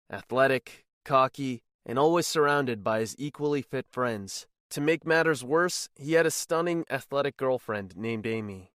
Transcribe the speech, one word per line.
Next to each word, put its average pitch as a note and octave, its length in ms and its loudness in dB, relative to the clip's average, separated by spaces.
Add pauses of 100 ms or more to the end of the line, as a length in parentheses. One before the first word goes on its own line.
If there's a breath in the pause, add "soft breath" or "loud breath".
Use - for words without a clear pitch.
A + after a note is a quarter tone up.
(100)
Athletic, B2+ 760 0 (200)
cocky, C3 580 0 (220)
and A#2 140 -4
always E3 280 4
surrounded C#3+ 560 2
by A2 180 0
his A2 180 -4
equally D3 440 -2
fit - 280 -6
friends. A2 560 -4 (240)
To D3 100 -6
make D#3 240 0
matters D#3+ 400 2
worse, E3+ 500 0
he C#3+ 200 -4
had E3 120 6
a D#3 40 2
stunning, E3+ 580 -2
athletic C#3 480 -4
girlfriend G#2+ 600 -4
named A2+ 300 -4
Amy. G#2 520 -6